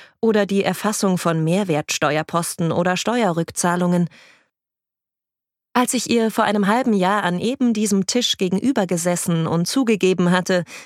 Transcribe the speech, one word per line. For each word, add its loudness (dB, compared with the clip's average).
oder 2
die 0
Erfassung 0
von 0
Mehrwertsteuerposten -2
oder 0
Steuerrückzahlungen. 0
Als 0
ich -2
ihr 2
vor 0
einem 2
halben 2
Jahr 2
an 0
eben 0
diesem 0
Tisch -2
gegenüber 0
gesessen -2
und 0
zugegeben 2
hatte, 0